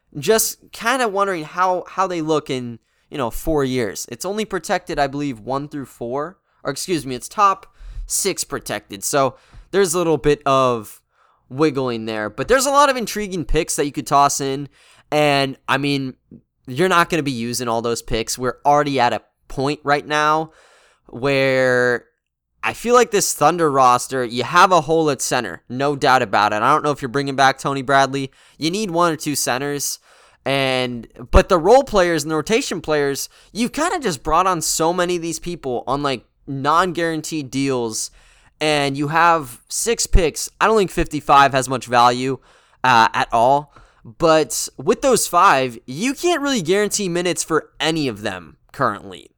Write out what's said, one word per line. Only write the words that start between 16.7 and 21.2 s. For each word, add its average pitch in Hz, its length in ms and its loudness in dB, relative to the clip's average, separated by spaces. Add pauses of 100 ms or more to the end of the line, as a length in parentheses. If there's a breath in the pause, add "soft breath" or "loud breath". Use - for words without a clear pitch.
not 170 220 4
gonna 160 140 0
be 139 80 -2
using 120 340 -6
all 113 160 0
those 117 180 -2
picks. - 380 -4
We're 123 260 -4
already 147 360 2
at 120 120 2
a 107 100 -6 (260)
point 143 340 -4
right 143 240 0
now 151 460 0 (560 soft breath)
where 127 960 2 (560)